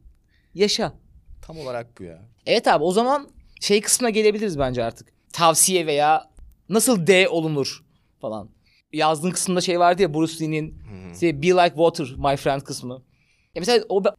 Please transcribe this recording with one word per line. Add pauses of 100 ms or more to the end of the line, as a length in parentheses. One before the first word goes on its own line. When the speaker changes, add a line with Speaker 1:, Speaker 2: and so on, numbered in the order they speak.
(540)
Speaker 1:
Yaşa. (480)
Speaker 2:
Tam
olarak
bu
ya. (240)
Speaker 1:
Evet
abi,
o
zaman (320)
şey
kısmına
gelebiliriz
bence
artık. (200)
Tavsiye
veya (380)
nasıl
D
olunur (360)
falan. (440)
Yazdığın
kısımda
şey
vardı
ya,
Bruce
Lee'nin
Speaker 2:
Hı
hı.
Speaker 1:
işte,
"Be
like
water, (100)
my
friend"
kısmı. (640)
Ya
mesela
o (160)